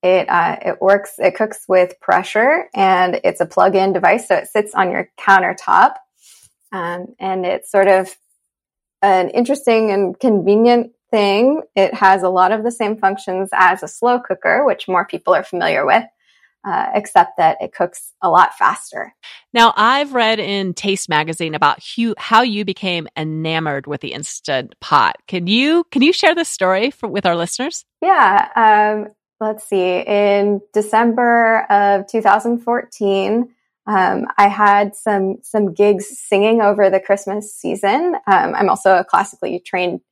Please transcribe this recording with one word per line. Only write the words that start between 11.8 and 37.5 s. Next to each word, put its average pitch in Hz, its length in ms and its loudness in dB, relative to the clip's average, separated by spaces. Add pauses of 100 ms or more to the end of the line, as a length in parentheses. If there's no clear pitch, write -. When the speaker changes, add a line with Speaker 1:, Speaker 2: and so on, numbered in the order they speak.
Speaker 1:
has 190 300 2
a 185 40 2
lot 185 220 2
of 214 140 -4
the 240 80 -2
same 214 240 -4
functions 190 560 -4
as 185 320 2
a - 20 -12
slow 247 320 -2
cooker, 240 480 -2
which - 220 -2
more 175 180 0
people 175 300 -2
are 147 80 -2
familiar 165 420 -2
with, 226 160 2 (640)
uh, 180 200 -4 (100)
except 202 400 0
that 160 240 0
it - 120 -10
cooks - 480 -8
a 185 80 -2
lot 170 300 2
faster. - 560 -6 (400)
Speaker 2:
Now, 233 220 4
I've 269 380 0
read 220 260 0
in 196 340 -4
Taste 196 340 -6
Magazine 160 460 -4
about 147 240 0 (160)
hu-, 233 240 -4
how 226 240 2
you 214 220 -2
became 180 420 -6 (100)
enamored 160 680 -6
with 143 140 -8
the - 140 -12
Instant 139 680 -8
Pot. 120 380 0 (100)
Can 175 180 -6
you, 285 460 0
can 247 100 0
you 311 100 4
share 349 220 2
this 330 140 -4
story 190 420 -2
for, - 180 -12
with 196 160 -6
our 170 120 0
listeners? 208 480 -8 (160)
Speaker 1:
Yeah. 269 560 2
Um, 214 560 2 (280)
let's 214 240 -6
see. 185 340 -2
In 202 640 0 (120)
December 226 960 2
of 202 380 2
two 220 160 -4
thousand 220 380 2
fourteen, 220 920 -2 (360)
um, 190 400 0 (100)
I 202 80 8
had 202 480 2
some, 196 480 -2
some 202 320 -2
gigs 202 420 0
singing 220 460 0
over 202 280 4
the 190 100 2
Christmas 202 520 -4